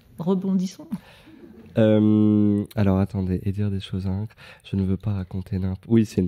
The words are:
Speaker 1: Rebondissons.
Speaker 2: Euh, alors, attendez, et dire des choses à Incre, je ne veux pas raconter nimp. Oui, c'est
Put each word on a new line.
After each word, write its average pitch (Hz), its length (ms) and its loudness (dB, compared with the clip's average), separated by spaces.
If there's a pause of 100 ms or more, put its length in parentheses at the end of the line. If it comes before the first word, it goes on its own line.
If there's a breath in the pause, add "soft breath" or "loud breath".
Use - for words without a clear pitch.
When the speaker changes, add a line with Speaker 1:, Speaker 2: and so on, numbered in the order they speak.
(180)
Speaker 1:
Rebondissons. 190 680 -4 (920 loud breath)
Speaker 2:
Euh, 107 880 4 (120)
alors, 98 220 2
attendez, 95 440 -2
et 98 100 -2
dire 104 180 -2
des 95 100 -4
choses 95 260 -8
à 95 40 -2
Incre, 101 260 -6 (280 loud breath)
je - 120 -8
ne 95 80 0
veux 95 120 0
pas 104 160 -6
raconter 95 460 -6
nimp. 92 200 -4 (100)
Oui, 113 180 4
c'est - 220 -2